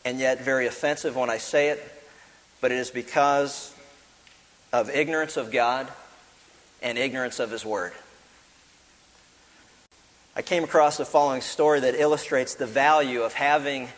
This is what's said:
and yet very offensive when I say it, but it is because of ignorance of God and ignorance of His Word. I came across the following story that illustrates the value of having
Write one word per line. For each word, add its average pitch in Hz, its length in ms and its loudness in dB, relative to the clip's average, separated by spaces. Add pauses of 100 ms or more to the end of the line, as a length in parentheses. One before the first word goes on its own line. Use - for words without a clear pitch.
and 127 140 -4
yet 131 240 0
very 131 240 0
offensive 147 500 -2
when 127 140 0
I 113 80 -2
say 147 320 2
it, - 220 -6 (680)
but 127 120 2
it 127 80 0
is 120 100 -4
because 143 840 0 (1000)
of 120 160 0
ignorance 156 480 -2
of 113 140 -6
God 123 360 0 (960)
and 120 160 -4
ignorance 127 420 -4
of 117 120 -2
His 110 120 -8
Word. 98 300 -4 (2500)
I - 60 -6
came 175 220 0
across 147 340 4
the 143 80 -4
following 143 360 2
story 151 400 2
that 127 120 2
illustrates 147 600 0
the 135 100 -4
value 135 560 4
of 113 120 -2
having 143 640 0